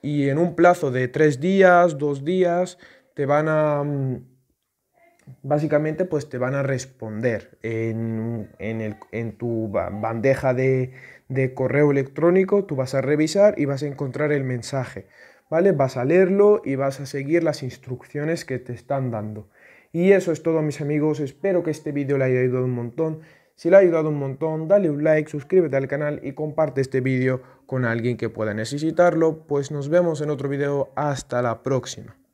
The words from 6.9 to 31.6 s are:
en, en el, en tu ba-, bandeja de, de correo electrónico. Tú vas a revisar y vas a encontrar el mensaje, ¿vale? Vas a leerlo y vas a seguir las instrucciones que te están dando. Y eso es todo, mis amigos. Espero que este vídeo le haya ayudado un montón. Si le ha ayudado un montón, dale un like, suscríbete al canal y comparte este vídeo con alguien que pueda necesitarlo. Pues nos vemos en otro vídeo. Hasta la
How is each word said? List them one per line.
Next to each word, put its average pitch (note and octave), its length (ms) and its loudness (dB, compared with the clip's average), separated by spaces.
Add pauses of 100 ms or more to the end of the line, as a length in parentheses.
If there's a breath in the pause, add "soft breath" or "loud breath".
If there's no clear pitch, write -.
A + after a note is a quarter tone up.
en, A2+ 960 -4
en A2+ 220 -6
el, G#2+ 160 -8 (140)
en A2 280 -6
tu A2+ 300 -4
ba-, F2+ 200 -4
bandeja A#2 640 0
de, C3 380 0 (380 loud breath)
de C3 260 -2
correo C#3 340 2
electrónico. F3 760 2
Tú D#3 100 -6
vas B2+ 180 -4
a C3+ 80 0
revisar D#3 560 4
y C#3+ 80 0
vas C#3 160 -4
a D3 60 -4
encontrar C#3+ 440 -4
el C#3+ 120 0
mensaje, B2+ 640 -6 (420 soft breath)
¿vale? F3+ 220 4
Vas C3+ 260 0
a B2 80 -2
leerlo F#3+ 580 6
y C3+ 120 -4
vas C3+ 240 -4
a C#3 80 -10
seguir D3 360 -2
las D3+ 200 -2
instrucciones D3 800 -8
que B2+ 140 -6
te B2 140 -12
están C3+ 360 -4
dando. G#2+ 400 -8 (420 soft breath)
Y F3+ 200 4
eso F#3 200 4
es D3+ 120 -4
todo, D#3+ 180 0
mis D3+ 180 -4
amigos. D3 400 0
Espero E3+ 440 -2
que D#3+ 80 -2
este D3+ 200 -6
vídeo C#3+ 280 -2
le C3 60 2
haya B2+ 160 2
ayudado B2+ 240 0
un B2+ 100 -2
montón. D#3 460 -6 (340 loud breath)
Si E3+ 160 0
le F#3+ 60 10
ha - 20 12
ayudado E3 300 4
un D3 100 -2
montón, D#3 480 -4
dale F#3+ 240 4
un D3 120 -4
like, D#3 280 2
suscríbete D3+ 440 2
al C3+ 120 0
canal D3 340 -4
y C#3 120 -8
comparte D3 480 -2
este C3 200 -2
vídeo B2+ 400 0 (240 loud breath)
con B2+ 200 -4
alguien A#2 320 -2
que A2+ 120 -4
pueda G#2+ 240 -4
necesitarlo. D#3+ 960 0
Pues C#3+ 240 -4
nos C#3+ 180 -6
vemos E3 320 2
en D3+ 80 -4
otro C#3 200 -4
vídeo. C#3+ 460 -2
Hasta C3+ 460 -2
la A#2 220 -4